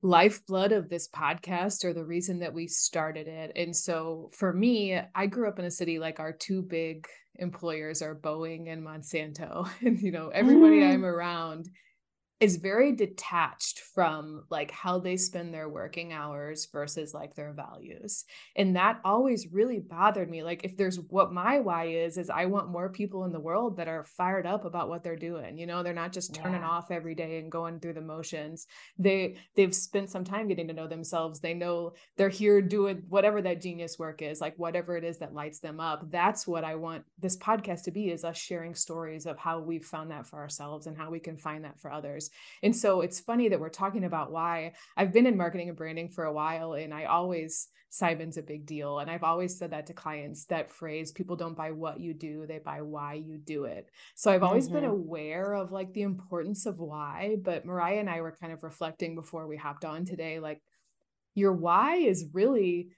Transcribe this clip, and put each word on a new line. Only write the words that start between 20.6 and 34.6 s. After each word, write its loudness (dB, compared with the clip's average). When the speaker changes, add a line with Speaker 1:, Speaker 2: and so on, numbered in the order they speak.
Speaker 1:
if -6
there's, 2
what 4
my 4
why 0
is, -2
is -4
I 2
want 0
more -4
people -4
in -2
the -4
world 0
that -4
are -6
fired -2
up -2
about -4
what -6
they're -6
doing. -8
You -8
know, -4
they're -4
not -6
just -4
turning -2
Speaker 2:
Yeah. -4
Speaker 1:
off -2
every -6
day -6
and -12
going -6
through -8
the -10
motions. -10
They, 2
they've 6
spent 0
some -6
time -4
getting -2
to -8
know -8
themselves. -4
They -4
know -4
they're 6
here 8
doing 2
whatever 4
that 0
genius -8
work -8
is, -6
like, -4
whatever -2